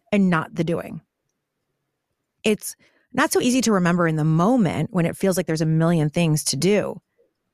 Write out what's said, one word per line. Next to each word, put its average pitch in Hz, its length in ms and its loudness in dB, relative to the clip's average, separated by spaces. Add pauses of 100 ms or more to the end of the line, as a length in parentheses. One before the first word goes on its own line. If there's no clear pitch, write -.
(120)
and 196 180 2
not 165 260 -2
the 170 80 -2
doing. 165 380 -6 (1400)
It's - 320 -2 (360)
not 302 220 0
so 370 80 2
easy 254 200 2
to 226 120 2
remember 175 340 2
in 160 80 -2
the 151 80 -2
moment 160 680 2
when 170 120 0
it - 120 -4
feels 190 180 0
like 185 120 -4
there's 160 140 -2
a 165 40 0
million 160 440 2
things 156 360 0
to - 100 -4
do. 175 460 -2 (520)